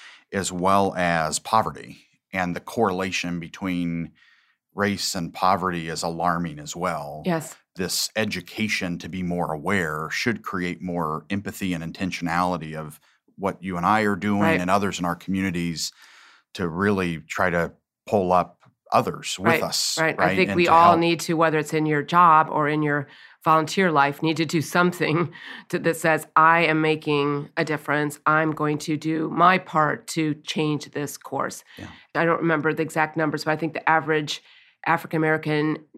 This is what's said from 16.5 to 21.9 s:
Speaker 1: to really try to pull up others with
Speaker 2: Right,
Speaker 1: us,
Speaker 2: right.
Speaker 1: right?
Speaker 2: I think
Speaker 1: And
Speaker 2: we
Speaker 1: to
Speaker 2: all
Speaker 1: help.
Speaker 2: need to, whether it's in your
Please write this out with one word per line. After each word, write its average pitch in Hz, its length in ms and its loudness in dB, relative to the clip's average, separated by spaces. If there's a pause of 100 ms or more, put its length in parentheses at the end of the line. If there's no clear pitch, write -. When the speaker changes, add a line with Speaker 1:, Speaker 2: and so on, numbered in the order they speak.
Speaker 1:
to 92 140 -4
really 92 520 0
try 92 300 0
to 85 220 0 (340)
pull 92 260 2
up 85 260 2 (340)
others 95 460 -2
with 92 80 -2
Speaker 2:
Right, 165 160 2
Speaker 1:
us, - 360 -2
Speaker 2:
right. 160 200 0
Speaker 1:
right? 180 140 4
Speaker 2:
I 190 40 2
think 185 140 2
Speaker 1:
And - 60 0
Speaker 2:
we 175 100 4
Speaker 1:
to 160 60 4
Speaker 2:
all 170 180 8
Speaker 1:
help. 165 100 4
Speaker 2:
need 165 200 2
to, 175 140 -2
whether 160 240 2
it's 151 140 -4
in 156 140 0
your 151 160 0